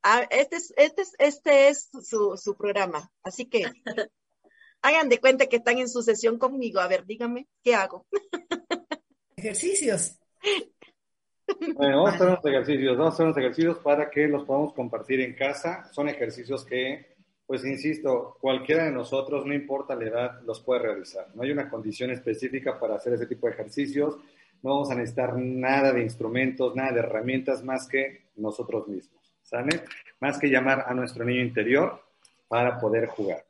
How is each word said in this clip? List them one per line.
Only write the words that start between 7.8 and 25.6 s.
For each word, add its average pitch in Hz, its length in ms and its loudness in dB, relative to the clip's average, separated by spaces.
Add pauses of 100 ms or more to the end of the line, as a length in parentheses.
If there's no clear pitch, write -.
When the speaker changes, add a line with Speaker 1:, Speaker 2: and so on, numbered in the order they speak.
Speaker 1:
<laughs> - 1200 -8
Speaker 3:
Ejercicios. 220 800 -2 (1600)
Speaker 4:
Bueno, 139 280 4
vamos 202 80 6
a 180 40 -2
hacer 180 120 4
unos 180 180 2
ejercicios, 135 520 2
vamos 156 140 4
a - 40 -10
hacer 165 100 2
unos 151 120 2
ejercicios 160 420 0
para 147 300 2
que 151 180 2
los 143 180 -2
podamos 143 280 0
compartir 123 480 -4
en 123 140 -6
casa. 143 560 -4
Son 147 160 -4
ejercicios 123 580 -6
que, 131 500 -6 (300)
pues 127 200 -6
insisto, 139 720 -2
cualquiera 135 460 0
de 151 60 0
nosotros, 135 540 -4
no 143 80 -4
importa 135 420 -4
la 117 100 -6
edad, 120 380 -4
los 113 180 -8
puede 123 200 0
realizar. 98 540 -6
No 120 80 -8
hay 139 80 -2
una 139 180 -4
condición 117 420 -6
específica 123 680 -4
para 107 160 -2
hacer 123 180 -2
ese 117 120 -2
tipo - 220 -4
de 110 60 -2
ejercicios. 143 640 -2 (480)
No 135 120 0
vamos 143 160 -2
a 123 40 -2
necesitar 120 400 -2
nada 131 560 2